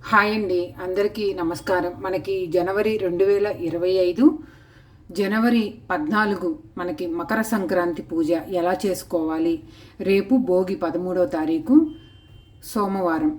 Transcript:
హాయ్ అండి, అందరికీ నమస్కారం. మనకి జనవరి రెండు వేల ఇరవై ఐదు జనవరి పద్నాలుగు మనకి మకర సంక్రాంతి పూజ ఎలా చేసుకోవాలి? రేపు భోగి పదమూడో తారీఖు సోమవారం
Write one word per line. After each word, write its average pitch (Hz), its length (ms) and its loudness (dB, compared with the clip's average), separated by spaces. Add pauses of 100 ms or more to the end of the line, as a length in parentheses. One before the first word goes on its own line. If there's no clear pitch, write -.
హాయ్ 208 280 4
అండి, 196 260 0 (200)
అందరికీ 202 460 -2 (100)
నమస్కారం. 175 640 -2
మనకి 190 340 -4 (120)
జనవరి 190 500 0
రెండు 185 280 0
వేల 202 240 2 (120)
ఇరవై 170 380 -2
ఐదు 185 260 2 (840)
జనవరి 220 520 2 (220)
పద్నాలుగు 208 680 0 (260)
మనకి 175 300 -6
మకర 220 360 -2
సంక్రాంతి 180 600 -2
పూజ 165 280 -2 (200)
ఎలా 180 280 0
చేసుకోవాలి? 165 760 -2 (460)
రేపు 196 360 2
భోగి 185 400 2
పదమూడో 180 500 0
తారీఖు 160 520 2 (840)
సోమవారం 175 760 0